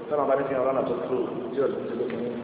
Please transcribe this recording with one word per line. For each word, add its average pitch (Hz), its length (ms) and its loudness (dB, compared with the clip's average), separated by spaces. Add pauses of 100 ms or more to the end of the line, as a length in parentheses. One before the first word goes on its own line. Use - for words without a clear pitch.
tọ́nà 147 220 0
bá 135 100 4
ní 139 80 2
kí 135 100 -2
wọ́n 127 140 2
rán 131 100 2
àtúntò 123 380 0 (280)
tí 120 140 -4
ò 135 80 4
ní - 140 0
ṣe - 160 -4
lókè 113 220 -2
ní 120 120 -2 (140)